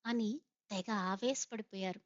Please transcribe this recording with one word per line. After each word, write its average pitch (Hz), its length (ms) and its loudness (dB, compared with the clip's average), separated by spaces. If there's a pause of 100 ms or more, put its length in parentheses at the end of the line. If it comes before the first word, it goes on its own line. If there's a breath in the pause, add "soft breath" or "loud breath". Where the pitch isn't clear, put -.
అని 226 260 2 (400)
తెగ 190 180 -2 (160)
ఆవేశపడిపోయారు. 196 1000 -2